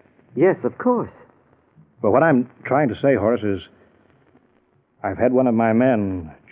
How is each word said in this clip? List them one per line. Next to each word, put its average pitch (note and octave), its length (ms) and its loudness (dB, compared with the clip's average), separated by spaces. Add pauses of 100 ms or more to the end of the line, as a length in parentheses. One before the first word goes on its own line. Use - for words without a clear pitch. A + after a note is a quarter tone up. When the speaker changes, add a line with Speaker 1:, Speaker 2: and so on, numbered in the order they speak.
(340)
Speaker 1:
Yes, E3 300 2
of A#2+ 140 -4
course. A3+ 340 -4 (880)
Speaker 2:
But G#2+ 80 0
what B2+ 140 4
I'm B2+ 260 2 (160)
trying C#3 220 0
to G#2+ 80 -6
say, C#3 180 2
Horace, A2 300 -2
is G2+ 160 -4 (1400)
I've F#2+ 140 -6
had B2 140 2
one B2+ 140 2
of A#2+ 80 2
my A2+ 200 2
men G2+ 580 0 (200)